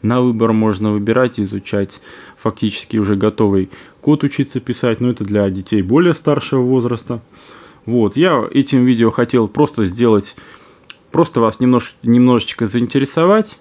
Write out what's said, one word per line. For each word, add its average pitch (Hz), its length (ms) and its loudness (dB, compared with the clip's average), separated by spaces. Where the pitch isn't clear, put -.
На 120 200 0
выбор 113 320 2
можно 107 380 0
выбирать 110 480 0
и 101 40 -2
изучать, 101 580 -6
фактически - 600 -6
уже 104 180 0
готовый 101 540 0
код 147 220 0
учиться 139 360 -4
писать, 120 420 -4
но 123 80 0
это 113 140 -4
для 101 260 0
детей 95 320 -2
более 151 320 2
старшего 139 480 -2
возраста. 120 600 -2
Вот, 113 320 0
я 156 340 2
этим 139 340 2
видео 117 240 4
хотел 120 380 0
просто 143 380 0
сделать, 104 500 0
просто 160 280 0
вас 113 200 0
немнож-, 127 440 0
немножечко 120 640 2
заинтересовать 139 920 -2